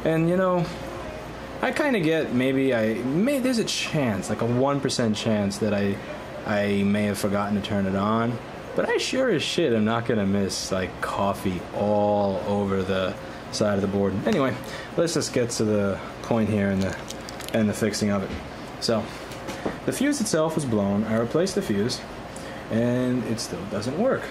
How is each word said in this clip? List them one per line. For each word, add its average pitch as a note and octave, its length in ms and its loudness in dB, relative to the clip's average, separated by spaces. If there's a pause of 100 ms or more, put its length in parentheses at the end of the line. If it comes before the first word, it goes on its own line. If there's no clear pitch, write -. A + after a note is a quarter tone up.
And, E3 260 4
you F3+ 60 4
know, F3+ 280 4 (960)
I B3+ 100 0
kinda C4+ 300 2
get D#3 320 2
maybe C3+ 420 2
I, A2 200 2
may-, F#3+ 460 2
there's B3 180 2
a G3+ 60 0
chance, A2+ 680 0
like G#2+ 100 -2
a A#2 60 2
one C3+ 340 2
percent A#2+ 360 2
chance G#2 420 0
that G#2 160 2
I, G2+ 220 0 (500)
I G2+ 360 2
may G#2 220 2
have G2+ 140 0
forgotten G#2 420 0
to - 0 -
turn G2 260 0
it F#2+ 80 0
on. A2+ 440 2 (360)
But - 140 0
I A#4 80 0
sure C4 320 0
as F3 140 2
shit D3 320 2
am G#2+ 100 4
not A#2 220 2
gonna G#2+ 200 2
miss, G2 460 0
like, F#2 300 -2
coffee G2 580 0 (160)
all G#2 720 2
over G2 340 0
the F#2 300 0 (380)
side G#2 240 2
of G2 80 2
the - 40 2
board. F#3+ 280 2 (120)
Anyway, C#3 280 2 (420)
let's E3+ 160 2
just - 220 -2
get A#2+ 160 2
to - 140 0
the G2+ 340 2 (240)
point A2+ 260 2
here G2 220 4
and F#2+ 120 2
the, F#2 140 -2 (560)
and A2 160 4
the G2 60 2
fixing G#2+ 360 0
of G2+ 120 0
it. F2+ 80 -6 (500)
So, A2 240 0 (840)
the - 60 0
fuse C#4+ 280 0
itself D#3+ 340 2
was D#3 100 0
blown. G#2 400 2
I A2+ 140 0
replaced C#3 360 2
the G3 80 0
fuse, G#2+ 380 0 (680)
and B2 540 0
it A2+ 160 -2
still - 300 -6
doesn't A#2+ 280 -4
work. B3 320 2